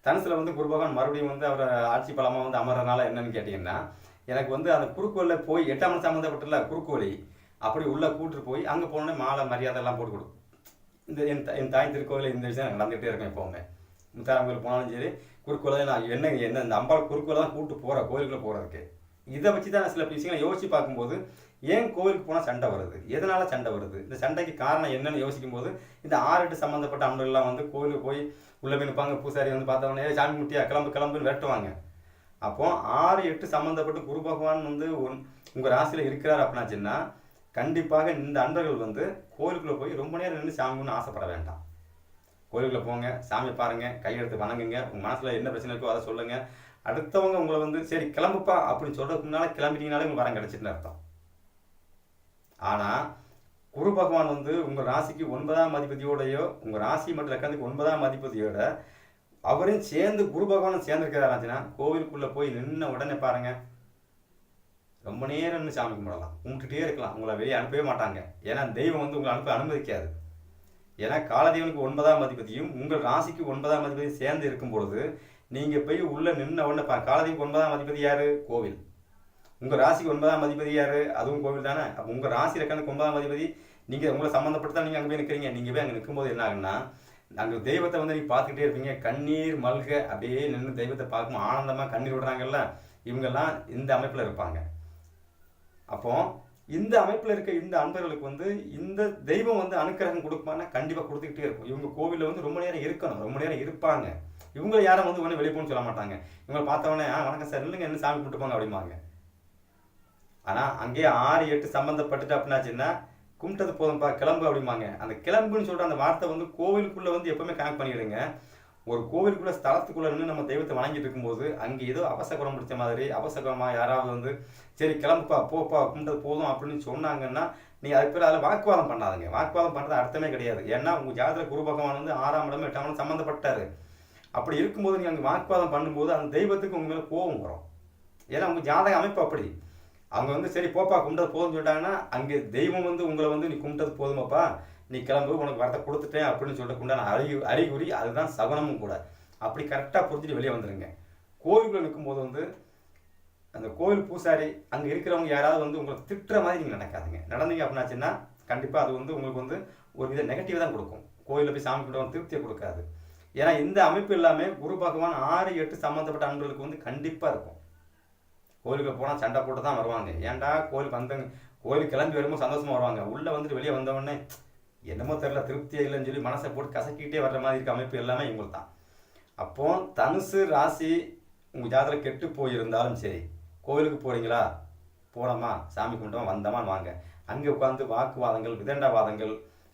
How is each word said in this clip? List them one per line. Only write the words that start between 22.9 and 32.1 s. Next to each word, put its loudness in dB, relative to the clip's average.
எதனால 2
சண்டை -2
வருது, -8
இந்த -12
சண்டைக்கு -2
காரணம் 2
என்னன்னு -2
யோசிக்கும் -4
போது, -6
இந்த 2
ஆறு 6
எட்டு -2
சம்பந்தப்பட்ட 0
அன்பர்கள்லாம் 2
வந்து -2
கோவிலுக்கு -2
போய் -4
உள்ள 0
போய் 0
நிப்பாங்க. 0
பூசாரி 0
வந்து -2
பார்த்த 2
உடனே, -2
"ஏய் 0
சாமி 4
கும்பிட்டியா, 0
கிளம்பு 0
கிளம்புன்னு" 0
விரட்டுவாங்க. 0